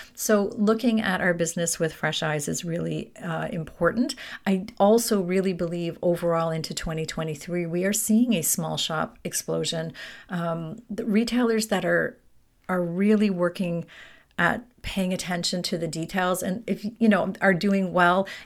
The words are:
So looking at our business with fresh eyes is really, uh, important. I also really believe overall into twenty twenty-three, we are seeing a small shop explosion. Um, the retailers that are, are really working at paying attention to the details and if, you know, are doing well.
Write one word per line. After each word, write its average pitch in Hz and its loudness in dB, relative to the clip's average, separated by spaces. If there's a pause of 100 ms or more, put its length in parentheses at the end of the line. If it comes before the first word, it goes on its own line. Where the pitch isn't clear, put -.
(140)
So 208 0
looking 220 2
at 185 0
our 180 2
business 170 -2
with 160 0
fresh 156 -2
eyes 151 -2
is 160 -4
really, 165 -4 (100)
uh, 160 -6
important. 170 -2 (300)
I 190 2 (120)
also 214 4
really 185 0
believe 170 -4
overall 170 2
into 160 -4
twenty 160 -4
twenty-three, 160 -4
we 175 0
are 208 2
seeing 226 4
a 165 2
small 156 -2
shop 160 -4
explosion. 160 -4 (360)
Um, 170 -4 (120)
the - -6
retailers 226 2
that 185 0
are, 170 0 (480)
are 180 0
really 202 4
working 170 -2 (520)
at 175 2 (200)
paying 185 -2
attention 175 -4
to 175 -4
the 165 -4
details 180 -2
and - -4
if, 202 -4 (140)
you 226 6
know, 185 4
are 196 6
doing 190 0
well. 180 4 (180)